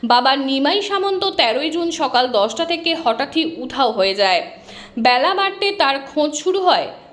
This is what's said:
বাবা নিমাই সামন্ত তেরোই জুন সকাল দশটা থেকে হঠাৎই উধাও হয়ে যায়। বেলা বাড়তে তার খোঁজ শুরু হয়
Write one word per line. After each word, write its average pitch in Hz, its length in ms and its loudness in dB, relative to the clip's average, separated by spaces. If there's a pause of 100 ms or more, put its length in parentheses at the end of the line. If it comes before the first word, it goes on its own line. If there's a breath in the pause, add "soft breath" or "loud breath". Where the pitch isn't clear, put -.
বাবা 247 320 4
নিমাই 277 460 0
সামন্ত 392 480 -2
তেরোই 285 420 0
জুন 339 200 -2
সকাল 262 360 0
দশটা 220 380 0
থেকে 330 300 -2
হঠাৎই 311 640 -2
উধাও 254 340 -2
হয়ে 196 240 0
যায়। 190 360 2 (480 loud breath)
বেলা 254 340 4
বাড়তে 392 380 0
তার 277 280 0 (140)
খোঁজ 294 220 0
শুরু 370 260 -2
হয় 220 260 2 (260)